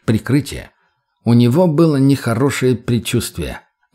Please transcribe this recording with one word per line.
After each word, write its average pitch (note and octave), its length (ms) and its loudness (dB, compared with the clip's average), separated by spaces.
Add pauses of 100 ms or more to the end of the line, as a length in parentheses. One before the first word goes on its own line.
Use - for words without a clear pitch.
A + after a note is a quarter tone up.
прикрытие. A#2+ 640 -4 (540)
У A#2 100 2
него A#2+ 320 4
было D#3+ 300 2
нехорошее C3+ 800 0
предчувствие. - 840 -6 (340)